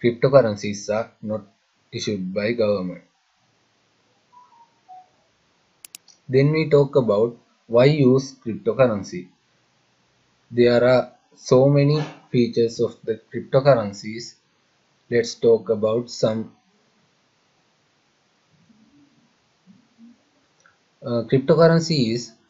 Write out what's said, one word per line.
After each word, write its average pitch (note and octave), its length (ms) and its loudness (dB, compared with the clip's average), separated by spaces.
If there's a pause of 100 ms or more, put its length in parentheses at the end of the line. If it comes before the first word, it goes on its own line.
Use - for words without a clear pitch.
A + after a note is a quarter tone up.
cryptocurrencies A#2 920 0
are A2 180 -6 (100)
not G#2+ 200 -8 (500)
issued G2 420 -8
by G#2 180 -2
government. G2+ 500 -4 (3250)
Then C3+ 240 2
we D#3 180 -2
talk C#3+ 260 2
about A#2 420 0 (300)
why A#2+ 180 4
use C3+ 500 2 (100)
cryptocurrency. A2 840 -2 (1200)
There A#2+ 320 2
are B2 300 2 (220)
so C3 340 4
many C#3+ 340 2 (280)
features A#2 480 -2
of A2 240 -4
the A2 160 -6 (140)
cryptocurrencies. A2+ 1000 -2 (760)
Let's A#2+ 260 -2
talk A2+ 340 2
about A2 400 -2
some. A2 420 -4 (4000)
Uh, A#2 200 -4
cryptocurrency D#3+ 880 2
is A#2+ 200 -8 (160)